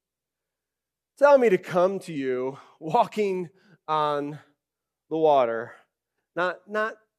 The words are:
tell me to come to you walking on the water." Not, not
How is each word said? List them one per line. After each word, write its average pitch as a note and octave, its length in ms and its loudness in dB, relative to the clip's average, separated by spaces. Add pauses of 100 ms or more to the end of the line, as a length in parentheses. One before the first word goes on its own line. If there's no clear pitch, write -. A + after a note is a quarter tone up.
(1200)
tell C#4+ 200 8
me A#3+ 100 4
to F#3 100 4
come F#3+ 420 -2
to E3+ 120 -14
you C3 440 -6 (220)
walking F#3 680 -2 (400)
on D3 500 -4 (720)
the D#3 60 -4
water." B2 560 2 (640)
Not, E3+ 320 -4
not G#3+ 260 -6 (240)